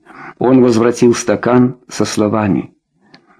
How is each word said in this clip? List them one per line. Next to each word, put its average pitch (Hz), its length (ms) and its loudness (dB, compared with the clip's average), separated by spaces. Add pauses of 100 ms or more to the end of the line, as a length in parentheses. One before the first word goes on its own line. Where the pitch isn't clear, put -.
(380)
он 127 240 2
возвратил 120 520 2
стакан 123 600 0 (120)
со - 160 -4
словами: 104 680 -4 (680)